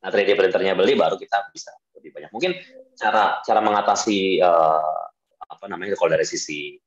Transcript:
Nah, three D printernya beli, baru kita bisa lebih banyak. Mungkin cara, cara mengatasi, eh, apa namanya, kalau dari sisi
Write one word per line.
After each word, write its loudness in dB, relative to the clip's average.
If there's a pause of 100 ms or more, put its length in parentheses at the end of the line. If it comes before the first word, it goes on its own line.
Nah, -10
three 2
D 4
printernya 2
beli, 2
baru 2
kita -4
bisa -18 (240)
lebih -20
banyak. -20
Mungkin -4 (400)
cara, 0
cara 2
mengatasi, 0
eh, 2 (460)
apa -20
namanya, -6
kalau 2
dari 0
sisi -10